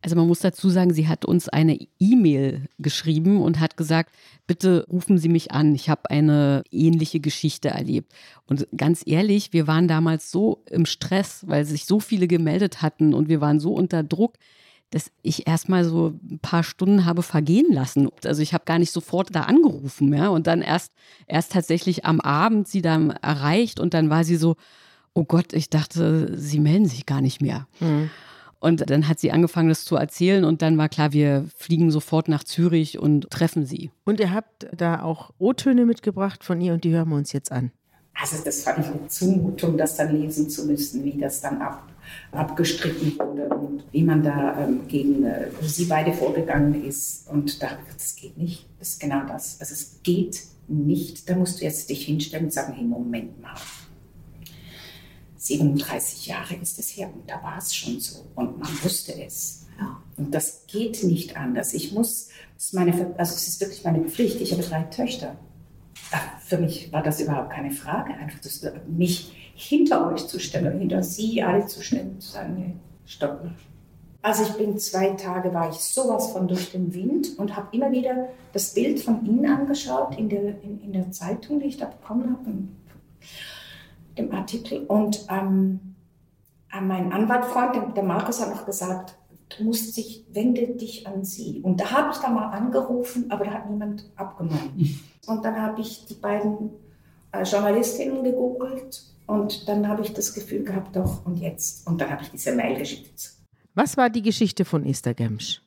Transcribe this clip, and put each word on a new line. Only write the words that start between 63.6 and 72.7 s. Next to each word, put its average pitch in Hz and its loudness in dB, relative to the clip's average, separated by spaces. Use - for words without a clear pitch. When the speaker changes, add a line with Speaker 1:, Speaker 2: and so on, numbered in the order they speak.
Speaker 3:
wirklich - -8
meine 165 2
Pflicht. - 0
Ich - -4
habe 175 -2
drei 165 -4
Töchter. 233 -8
Für - -2
mich - -4
war 160 -2
das - -2
überhaupt 143 -4
keine 139 -8
Frage, - -8
einfach 147 -12
das, - -14
mich 170 -2
hinter - 2
euch 156 -6
zu 180 -10
stellen, - -2
hinter 185 -2
sie 220 -2
alle 202 2
zu - -12
stellen - -4
und - -16
zu - -16
sagen, 190 -8
„Nee, 180 -8